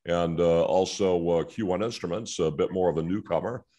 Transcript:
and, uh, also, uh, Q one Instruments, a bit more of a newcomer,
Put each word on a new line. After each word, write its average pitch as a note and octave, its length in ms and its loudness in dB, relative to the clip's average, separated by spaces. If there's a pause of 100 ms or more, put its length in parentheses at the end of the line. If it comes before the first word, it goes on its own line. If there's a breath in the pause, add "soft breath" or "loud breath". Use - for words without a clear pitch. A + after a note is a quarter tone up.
and, E2+ 340 0
uh, E2+ 240 4
also, F2+ 640 2
uh, E2+ 160 2
Q G#2+ 220 -6
one F2+ 160 0
Instruments, A2 560 -6
a D#2+ 120 2
bit D2+ 220 0
more F#2 160 2
of D#2 80 0
a D#2+ 60 0
newcomer, F#2 640 -4 (120)